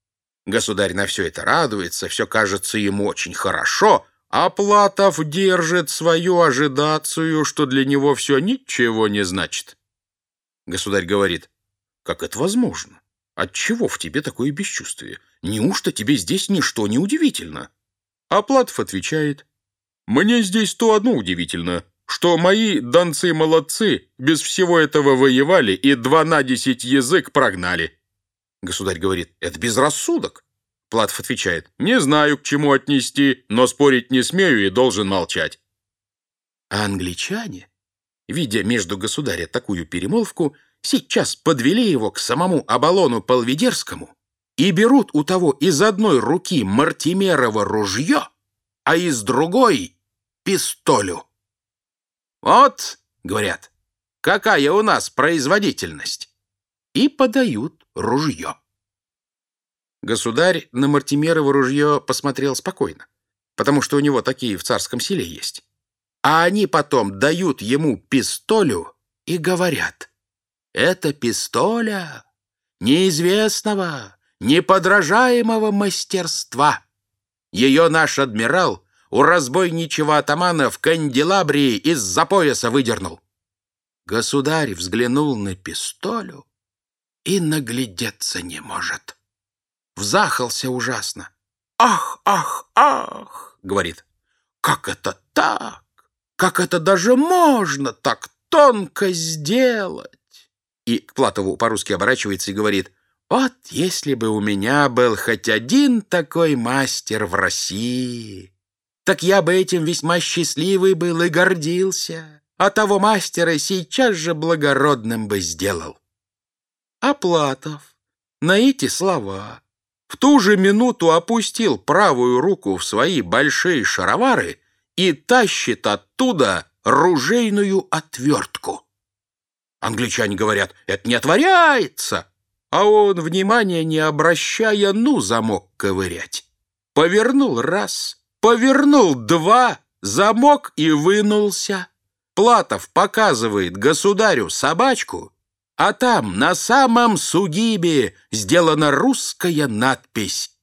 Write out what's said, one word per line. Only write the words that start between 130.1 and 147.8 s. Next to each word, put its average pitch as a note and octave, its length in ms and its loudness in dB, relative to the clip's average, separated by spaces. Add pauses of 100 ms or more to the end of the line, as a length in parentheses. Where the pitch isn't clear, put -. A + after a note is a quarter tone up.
говорят: G2+ 400 0 (100)
«Это G2+ 240 -6
не A#2+ 60 2
отворяется!» B3+ 1160 2 (380)
А F#3 160 2
он, G#3 340 4
внимания F#3+ 640 0
не D#3+ 140 -2
обращая, F3 960 0
ну A#3 260 2
замок A2+ 580 -2
ковырять. F#2 680 -6 (460)
Повернул G#3 640 2
раз — - 640 -6 (160)
повернул B3+ 760 6
два, E3+ 640 2 (220)
замок A3 720 4
и D#3 160 2
вынулся. G3+ 960 0 (480)
Платов G3+ 540 2
показывает A2+ 880 0
государю E3 720 2
собачку, E3+ 800 -2 (440)
а G3 180 2
там D#3 440 0
на D#3 160 2
самом A#3 640 2
сугибе E3+ 960 0 (160)